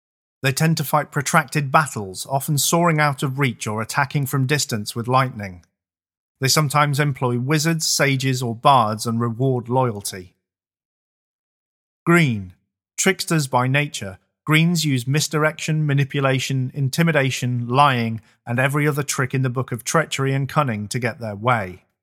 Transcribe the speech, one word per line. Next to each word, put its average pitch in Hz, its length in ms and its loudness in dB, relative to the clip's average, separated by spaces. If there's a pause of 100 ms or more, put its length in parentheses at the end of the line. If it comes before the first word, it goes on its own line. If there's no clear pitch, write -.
(420)
They 135 100 2
tend 160 260 2
to 151 60 -2
fight 147 280 -2
protracted 147 600 0
battles, 117 560 0
often 135 300 -2
soaring 170 420 2
out 147 220 0
of 135 160 -2
reach 135 300 -2
or 107 160 -4
attacking 143 420 -2
from 131 220 0
distance 127 480 -4
with 117 120 -6
lightning. 107 560 -2 (800)
They 131 60 2
sometimes 147 520 2
employ 131 380 0
wizards, 156 480 0
sages, 135 560 0
or 117 140 -4
bards 110 500 4
and 117 160 -2
reward 120 480 -2
loyalty. 104 640 -4 (1700)
Green. 123 460 2 (440)
Tricksters 170 480 0
by 127 220 2
nature, 131 500 -2 (260)
greens 160 400 2
use 131 220 0
misdirection, 151 800 0
manipulation, 135 880 0
intimidation, 135 920 0
lying, 120 540 2 (220)
and 120 140 -4
every 143 300 0
other 147 160 0
trick 135 320 -4
in 131 80 0
the 131 80 0
book 123 200 -4
of 120 120 -6
treachery 139 500 0
and 135 160 -2
cunning 113 380 -2
to - 100 -6
get 120 220 -4
their 110 160 -6
way. 104 500 -2 (180)